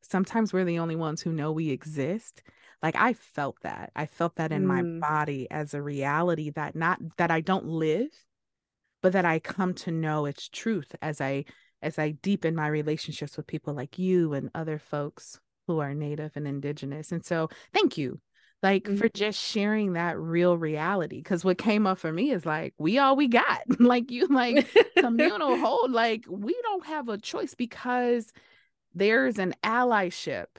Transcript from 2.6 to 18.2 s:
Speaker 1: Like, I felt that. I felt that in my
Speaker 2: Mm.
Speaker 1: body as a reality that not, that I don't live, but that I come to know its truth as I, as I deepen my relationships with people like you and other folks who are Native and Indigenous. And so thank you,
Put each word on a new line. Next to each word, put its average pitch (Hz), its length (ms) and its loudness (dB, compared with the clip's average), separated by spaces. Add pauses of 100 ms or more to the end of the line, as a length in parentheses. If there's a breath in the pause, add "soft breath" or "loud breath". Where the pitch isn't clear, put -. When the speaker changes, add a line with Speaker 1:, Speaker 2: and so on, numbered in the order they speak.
Speaker 1:
Like, 160 140 0
I 240 160 4
felt - 500 -6
that. - 340 -10
I 151 100 -6
felt - 300 -4
that 160 160 -2
in 151 140 0
my 180 160 2
Speaker 2:
Mm. 165 180 -6
Speaker 1:
body 151 500 -2
as 151 240 -6
a 143 80 -6
reality 147 680 0
that 147 260 -8
not, 165 240 0 (160)
that 170 140 2
I 165 100 2
don't 190 260 0
live, 160 440 0 (920)
but 185 120 4
that 185 120 2
I 165 160 2
come 185 340 -2
to - 160 -8
know 156 360 -2
its - 220 -8
truth - 540 -4
as 151 180 -4
I, 139 240 -2 (380 loud breath)
as 156 160 -6
I 151 120 0
deepen 165 440 0
my 156 140 0
relationships 151 680 -4
with 147 100 -10
people 156 280 -8
like 139 240 -10
you 180 340 2
and 139 220 -4
other 160 240 -6
folks - 600 -8 (260)
who 160 140 0
are 143 140 -4
Native 147 420 -6
and 151 100 -6
Indigenous. 143 640 -8
And 170 120 -6
so 165 240 0 (240 loud breath)
thank - 260 2
you, 139 220 -4 (420 soft breath)